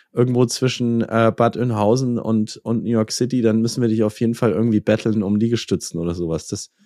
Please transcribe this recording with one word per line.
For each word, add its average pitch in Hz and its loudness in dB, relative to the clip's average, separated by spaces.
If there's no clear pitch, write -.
irgendwo 123 2
zwischen, 120 -2
äh, 113 2
Bad 117 2
Oeynhausen 120 0
und, 107 -2
und 113 -2
New 104 -4
York 110 0
City, 120 -2
dann 113 4
müssen 117 -2
wir 117 2
dich 110 2
auf 107 -2
jeden 117 0
Fall 117 2
irgendwie 110 2
battlen 107 0
um 101 0
Liegestützen 107 -2
oder 85 -2
sowas. 80 -4
Das, - -10